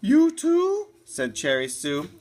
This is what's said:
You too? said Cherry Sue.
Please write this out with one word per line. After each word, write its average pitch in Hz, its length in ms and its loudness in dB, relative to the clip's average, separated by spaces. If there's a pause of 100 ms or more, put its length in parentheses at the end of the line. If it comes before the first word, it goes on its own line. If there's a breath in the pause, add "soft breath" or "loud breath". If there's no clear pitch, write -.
You 302 300 4
too? 359 580 0 (160)
said 123 300 -6
Cherry 131 340 -2
Sue. 143 400 -6 (120)